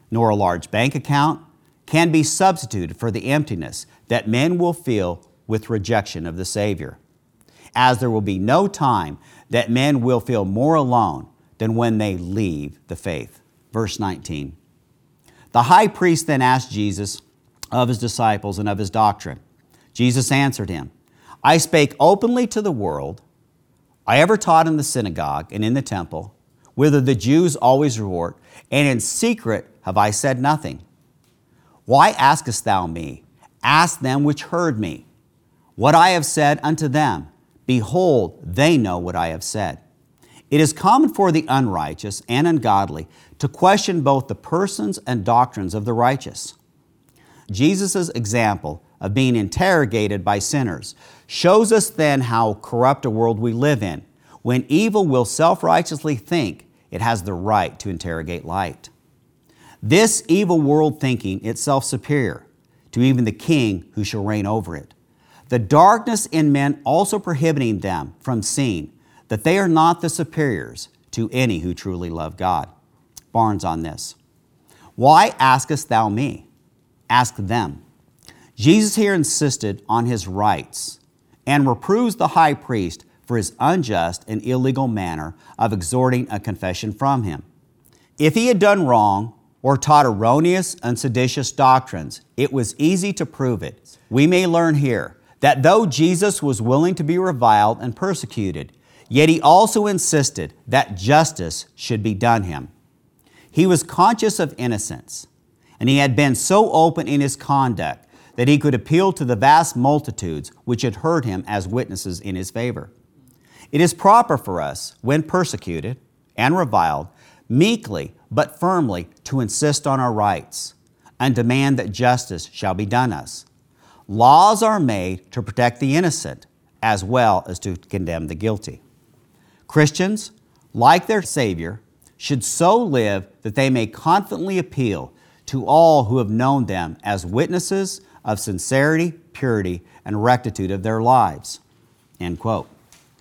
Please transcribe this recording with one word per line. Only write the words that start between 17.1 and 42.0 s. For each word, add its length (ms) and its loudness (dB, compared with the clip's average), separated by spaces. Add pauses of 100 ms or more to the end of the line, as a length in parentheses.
of 160 2
his 80 -2
disciples 640 -2
and 100 -4
of 80 -4
his 140 -6
doctrine. 500 -2 (540)
Jesus 360 0
answered 380 0
him, 220 -10 (520)
"I 140 6
spake 420 2
openly 500 2
to 120 -4
the 100 -2
world. 520 -6 (840)
I 120 4
ever 180 4
taught 300 4
in 100 0
the 80 -2
synagogue 640 -4
and 140 -6
in 80 0
the 80 0
temple, 540 -10 (400)
whither 260 4
the 140 2
Jews 420 2
always 420 2
resort, 380 -6 (340)
and 160 2
in 140 0
secret 640 -4 (160)
have 140 -4
I 140 4
said 280 -2
nothing. 420 -4 (1080)
Why 240 6
askest 540 0
thou 220 0
me? 380 -12 (380)
Ask 380 2
them 240 0
which 180 0
heard 360 -4
me. 280 -8 (680)
What 200 2
I 160 6
have 160 0
said 380 2
unto 240 -2
them, 400 0 (360)
behold, 800 0
they 340 2
know 220 0
what 180 -6
I 120 -2
have 160 -8
said." 340 -6 (720)
It 100 2
is 120 2
common 380 2
for 200 2
the 180 0
unrighteous 800 -4